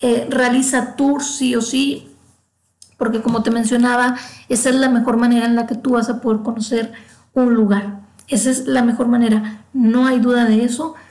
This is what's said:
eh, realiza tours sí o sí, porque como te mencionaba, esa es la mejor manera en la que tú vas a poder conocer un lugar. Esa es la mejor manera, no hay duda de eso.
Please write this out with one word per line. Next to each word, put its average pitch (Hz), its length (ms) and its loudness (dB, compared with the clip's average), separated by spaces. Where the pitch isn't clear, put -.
eh, 233 280 0
realiza 254 680 0
tours 277 400 0
sí 247 180 0
o 233 60 0
sí, 269 560 -4
porque 226 260 -2
como 233 200 0
te 226 80 -2
mencionaba, 247 640 0
esa 254 220 0
es 254 40 2
la 262 140 2
mejor 233 280 2
manera 233 300 2
en 233 80 2
la 233 120 0
que 240 80 -6
tú 254 160 -4
vas 233 180 0
a 233 120 -6
poder 220 220 -2
conocer 226 500 -4
un 247 200 2
lugar. 202 460 0
Esa 262 240 0
es 262 160 -4
la 262 160 2
mejor 233 240 0
manera, 226 640 0
no 247 340 2
hay 254 120 2
duda 240 260 2
de 220 200 4
eso. 302 300 -4